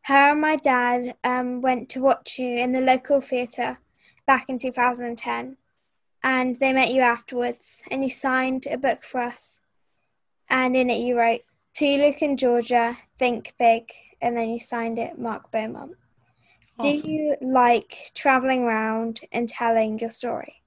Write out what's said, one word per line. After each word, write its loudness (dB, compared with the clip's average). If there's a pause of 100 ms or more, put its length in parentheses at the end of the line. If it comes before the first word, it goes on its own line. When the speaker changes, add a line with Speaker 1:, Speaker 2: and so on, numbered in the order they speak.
Speaker 1:
Her 6
and 0
my 2
dad, 0
um, -2
went 0
to -8
watch 0
you -4
in 0
the 0
local 2
theatre -6 (480)
back 4
in -6
two -4
thousand 0
and -8
ten, -8 (640)
and 0
they 2
met 2
you 4
afterwards, -2
and -4
you -2
signed -2
a -4
book -2
for -6
us. -10 (880)
And 2
in 2
it 0
you 0
wrote, 2 (340)
"To 0
Luke 4
and 0
Georgia, 2 (200)
think -2
big," 4 (320)
and -2
then -2
you -6
signed -4
it, -6
Mark -8
Beaumont. -6 (840)
Speaker 2:
Awesome. 0
Speaker 1:
Do -8
you 0
like 2
travelling 2
around -2 (100)
and -4
telling 0
your -6
story? -8